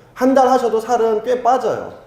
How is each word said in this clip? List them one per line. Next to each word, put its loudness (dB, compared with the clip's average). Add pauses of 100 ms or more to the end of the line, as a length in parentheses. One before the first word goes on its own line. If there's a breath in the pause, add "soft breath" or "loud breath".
(140 loud breath)
한 0
달 4
하셔도 0
살은 0
꽤 -2
빠져요. -2 (160)